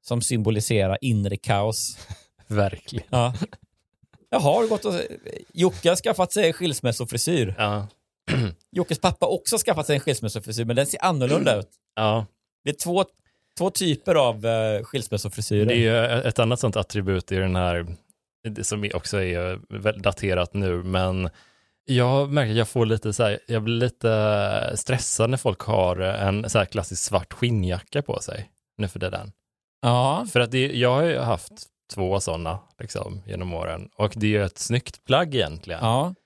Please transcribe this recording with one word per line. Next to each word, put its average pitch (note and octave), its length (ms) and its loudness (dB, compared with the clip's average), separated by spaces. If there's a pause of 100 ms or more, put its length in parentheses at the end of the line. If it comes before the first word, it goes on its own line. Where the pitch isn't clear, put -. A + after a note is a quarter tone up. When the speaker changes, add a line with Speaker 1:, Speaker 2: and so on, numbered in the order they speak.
Speaker 1:
Som A#2+ 160 0
symboliserar G#2+ 760 2
inre G2+ 360 0
kaos. G#2 600 0 (240)
Speaker 2:
<laughs> - 240 -20
Verkligen. G#2 640 -2
Speaker 1:
Ja. B2 240 2 (960)
Jag - 100 2
har F3 260 4
gått A3 180 -2
och, G3+ 100 0 (600)
Jocke F3 340 2
har F3+ 80 4
skaffat - 360 0
sig F#3 200 4
skilsmässofrisyr. B2 1040 0
Speaker 2:
Ja. G#2 280 0 (440)
<clears throat> A#2 460 -2
Speaker 1:
Jockes F3 240 -2
pappa - 260 0
har - 60 0
också G3+ 260 -2
skaffat D#3 280 0
sig D3 80 2
en C3+ 60 0
skilsmässofrisyr, A2+ 640 -4
men A#2 120 0
den C#3 100 2
ser - 180 -6
annorlunda C#3+ 540 2
ut. F#2 100 -8 (280)
Speaker 2:
Ja. A2 300 2 (380)
Speaker 1:
Det C#3+ 60 -2
är D3+ 40 -2
två, F3 300 0 (540)
två F#3+ 120 0
typer E3 440 0
av, A#2 320 4
eh, A2 360 2
skilsmässofrisyrer. G#2+ 840 -2
Speaker 2:
Det A#2+ 80 4
är A#2 400 4
ju A#2 140 0
ett A2+ 100 -2
annat A#2 220 2
sånt A2 160 0
attribut F#2+ 560 -2
i F#2+ 40 0
den F#2 200 2
här, F2 300 0 (640)
det G#2+ 160 -8
som G#2 200 -4
är G2+ 120 -4
också G2 260 -2
är F2+ 380 -4 (180)
väl G2 240 -2
daterat F#2 520 -2
nu, F#2 280 -2
men F#2 480 0 (540)
jag C3+ 480 2
märker C3+ 180 2
att G#2+ 60 2
jag A2+ 120 2
får A#2 180 2
lite G#2+ 260 0
så A#2+ 120 0
här, G#2 220 0
jag A2+ 160 -2
blir A2+ 120 -2
lite G#2+ 1000 0
stressad A#2 540 0
när C3 60 0
folk G#2+ 240 -2
har F#2 360 2
en G2 540 0
så A2+ 80 4
här G2 60 4
klassisk F#2 380 -4
svart - 300 -2
skinnjacka G#2 680 0
på - 180 -4
sig - 300 -10 (280)
nu G#2 100 -2
för F2+ 120 -10
tiden. F#2+ 320 -6 (500)
Speaker 1:
Ja. C3+ 500 2
Speaker 2:
För A#2+ 80 4
att A2+ 100 0
det, B2+ 220 2
jag B2 220 4
har C#3+ 80 2
ju D#3+ 160 0
haft A#2 340 -2 (420)
två G2 260 0
såna E2 380 -4 (200)
liksom, G2 480 -10
genom F#2 280 -8
åren, E2+ 420 -8
och G#2 200 0
det A2 100 0
är G#2+ 40 4
ju G#2 140 2
ett - 140 -6
snyggt - 460 -4
plagg D3 300 0
egentligen. E2+ 480 -4
Speaker 1:
Ja. C3+ 320 0 (120)